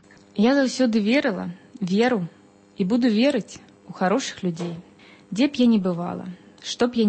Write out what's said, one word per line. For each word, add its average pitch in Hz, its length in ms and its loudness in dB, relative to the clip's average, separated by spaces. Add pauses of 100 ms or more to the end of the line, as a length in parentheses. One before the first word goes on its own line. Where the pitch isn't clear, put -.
(400)
Я 240 160 4
заўсёды 247 480 2
верыла, 208 480 0 (320)
веру 196 460 0 (500)
і 190 80 0
буду 240 240 2
верыць 240 480 0 (300)
у - 20 -16
хорошых 196 480 -2
людзей, 170 400 -6 (480)
дзе 269 240 0
б - 80 -6
я 247 80 6
ні 220 160 4
бывала, 180 480 -6 (320)
што - 240 -2
б 233 160 0
я - 60 4